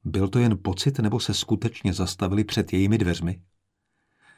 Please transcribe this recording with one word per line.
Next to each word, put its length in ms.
Byl 240
to 100
jen 240
pocit, 360
nebo 220
se 140
skutečně 580
zastavili 520
před 280
jejími 260
dveřmi? 440